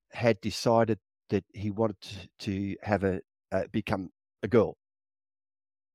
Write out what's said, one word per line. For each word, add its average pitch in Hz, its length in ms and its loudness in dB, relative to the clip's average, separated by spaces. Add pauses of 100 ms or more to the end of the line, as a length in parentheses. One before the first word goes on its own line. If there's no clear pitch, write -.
(100)
had 113 300 2
decided 113 580 2 (300)
that 101 160 0 (100)
he 104 160 -6
wanted 104 300 -2
to, - 280 -16 (120)
to 98 420 -4
have 98 220 0
a, 92 160 0 (320)
uh, 95 180 0
become 98 400 -4 (320)
a 110 60 -6
girl. 104 280 4 (1200)